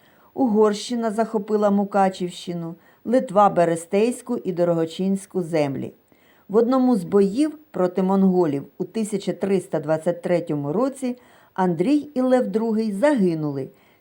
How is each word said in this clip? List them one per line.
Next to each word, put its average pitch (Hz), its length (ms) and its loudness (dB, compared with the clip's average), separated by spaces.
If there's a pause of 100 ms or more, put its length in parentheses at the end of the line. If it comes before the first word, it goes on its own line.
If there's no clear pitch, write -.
(340)
Угорщина 220 760 0
захопила 214 600 0
Мукачівщину, 190 1040 -2 (300)
Литва 208 460 4
Берестейську 196 840 0
і - 160 -6
Дорогочинську 175 920 -2
землі. 143 500 -2 (560)
В 196 80 0
одному 254 400 4
з 175 80 -4
боїв 202 540 2 (120)
проти 180 320 -2
монголів 180 640 2 (140)
у 185 60 -6
тисяча 208 480 -6
триста 180 480 -2
двадцять 156 420 -2
третьому 160 500 -2
році 254 440 -4 (380)
Андрій 190 600 0
і 254 60 -2
Лев 254 260 2
Другий 220 460 -2
загинули. 175 760 0 (320)